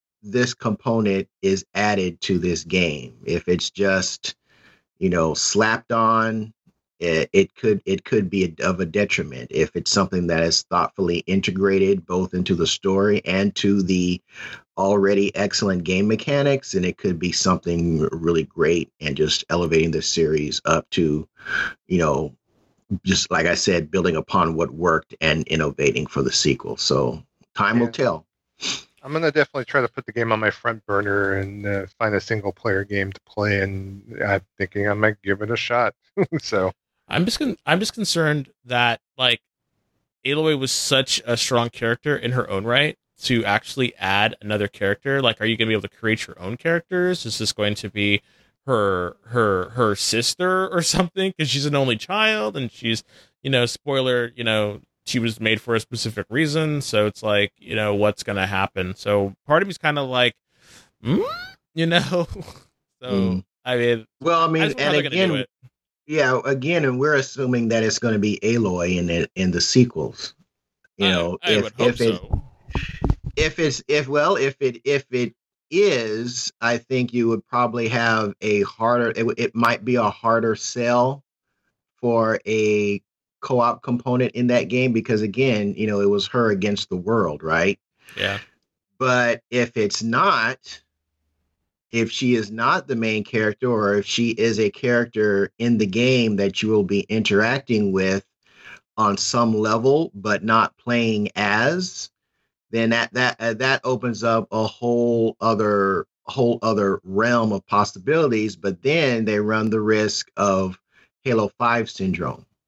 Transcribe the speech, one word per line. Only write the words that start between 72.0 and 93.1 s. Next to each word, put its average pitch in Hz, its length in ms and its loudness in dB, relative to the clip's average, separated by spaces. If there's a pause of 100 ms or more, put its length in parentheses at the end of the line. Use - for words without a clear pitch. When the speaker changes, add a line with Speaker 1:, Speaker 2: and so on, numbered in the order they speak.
Speaker 1:
it, 110 160 2
Speaker 3:
so. - 240 -6 (920)
Speaker 1:
if 156 240 0
it's, 151 300 0
if, 147 200 0
well, 147 280 2
if 135 240 -2
it, 127 240 -2
if 139 260 0
it 123 240 -2 (360)
is, 123 920 0
I 120 160 2
think 123 380 -2
you 117 140 2
would 113 180 -2
probably 120 420 -2
have 110 540 0
a 104 220 2
harder, 117 460 0
it - 80 -6
w-, 117 200 0
it 113 160 -2
might 117 320 0
be 123 80 0
a 110 160 2
harder 113 440 0
sell 123 680 0 (720)
for 113 500 2
a 104 540 2 (400)
co-op 120 420 0
component 123 500 0
in 123 160 0
that 120 160 4
game 127 280 0
because, 110 300 0
again, 107 540 0
you 107 100 -2
know, 104 140 0
it 101 100 4
was 101 160 0
her 117 240 2
against 101 380 -2
the 92 80 -6
world, 90 480 -2
right? 82 340 2 (380)
Speaker 3:
Yeah. 98 240 -2 (580)
Speaker 1:
But 123 500 2
if 120 280 0
it's 107 260 0
not, 123 800 0 (1080)
if 117 180 0
she 123 240 0
is 107 160 0
not 131 360 0
the 135 100 -4
main 110 280 -2